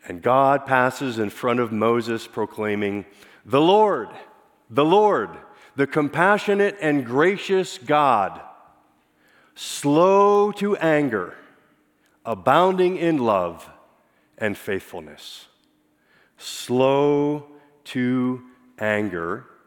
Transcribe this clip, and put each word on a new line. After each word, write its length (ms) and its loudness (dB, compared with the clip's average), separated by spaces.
And 140 -12
God 440 2
passes 540 0
in 100 -2
front 300 -4
of 120 -2
Moses 540 -2
proclaiming, 800 -6
"The 160 2
Lord, 480 2
the 160 0
Lord, 440 2
the 100 0
compassionate 960 0
and 240 -2
gracious 720 0
God, 640 0
slow 1000 2
to 240 -4
anger, 580 0
abounding 720 2
in 220 0
love 500 -2
and 200 -4
faithfulness." 920 -12
Slow 1080 0
to 560 -4
anger. 680 -4